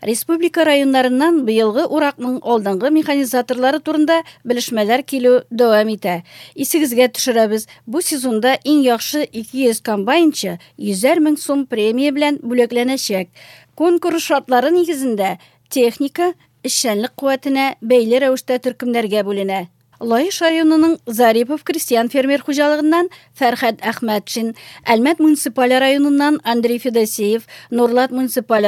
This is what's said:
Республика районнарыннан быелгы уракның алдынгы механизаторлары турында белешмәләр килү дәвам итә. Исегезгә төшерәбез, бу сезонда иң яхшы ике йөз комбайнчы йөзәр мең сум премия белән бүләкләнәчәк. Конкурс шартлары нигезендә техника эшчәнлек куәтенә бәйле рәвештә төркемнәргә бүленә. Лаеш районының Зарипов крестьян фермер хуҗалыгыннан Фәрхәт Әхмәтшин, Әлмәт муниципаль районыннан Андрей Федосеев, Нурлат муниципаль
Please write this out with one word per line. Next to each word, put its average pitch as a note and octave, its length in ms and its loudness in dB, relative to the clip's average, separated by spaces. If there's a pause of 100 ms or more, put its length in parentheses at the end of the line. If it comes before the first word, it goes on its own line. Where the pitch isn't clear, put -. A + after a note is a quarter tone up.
Республика E4 640 -2
районнарыннан C#4 800 2
быелгы A3 400 2
уракның C4+ 560 -2
алдынгы G#3 540 -2
механизаторлары C4+ 880 0
турында D#4+ 380 2 (260)
белешмәләр A#3+ 560 0
килү B3 460 2
дәвам A3 420 2
итә. F3 300 -4 (320)
Исегезгә B3+ 580 0
төшерәбез, A3 540 0 (180)
бу B3 160 -4
сезонда B3+ 540 -2 (100)
иң D4 220 2
яхшы B3+ 400 0
ике B3+ 400 -6
йөз A3+ 180 0
комбайнчы A3 720 0 (220)
йөзәр G#3 420 0
мең D4+ 160 2
сум C#4 300 -4
премия B3 500 0
белән D4 240 0
бүләкләнәчәк. A#3+ 880 -2 (480)
Конкурс E4+ 480 0
шартлары C4 480 0
нигезендә C4 640 0 (320)
техника C#4 640 0 (320)
эшчәнлек A#3 480 -2
куәтенә C4+ 640 -2 (100)
бәйле A#3+ 400 2
рәвештә C4 320 -2
төркемнәргә A#3 640 -2
бүленә. F#3+ 460 -4 (300)
Лаеш A#3+ 460 -2
районының D#4+ 640 2
Зарипов A#3 580 0
крестьян A#3+ 480 -2
фермер C#4 320 0
хуҗалыгыннан D4+ 600 2 (260)
Фәрхәт A#3 480 0
Әхмәтшин, A3 680 -4 (340)
Әлмәт B3+ 400 2
муниципаль C4+ 480 2
районыннан C#4+ 720 2
Андрей A#3+ 340 0
Федосеев, A3 680 -2 (240)
Нурлат A#3+ 420 0
муниципаль A#3+ 560 0